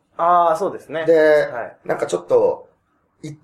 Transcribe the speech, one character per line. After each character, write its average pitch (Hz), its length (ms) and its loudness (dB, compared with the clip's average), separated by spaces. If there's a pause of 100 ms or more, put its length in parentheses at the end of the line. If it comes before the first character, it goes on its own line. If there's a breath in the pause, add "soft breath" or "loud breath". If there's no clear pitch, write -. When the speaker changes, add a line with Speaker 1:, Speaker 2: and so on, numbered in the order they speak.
(160)
Speaker 1:
あ 170 380 2
ー、 - 20 -8
そ 175 140 -4
う - 20 -12
で 107 80 -14
す - 100 -20
ね。 160 140 -6
Speaker 2:
で、 156 420 4
Speaker 1:
は 120 180 -10
い。 - 200 -18
Speaker 2:
な - 120 -4
ん - 20 -10
か - 80 -4
ち - 100 -6
ょ - 40 -2
っ - 60 -20
と、 110 420 0 (540)
行 147 120 -14
っ - 80 -20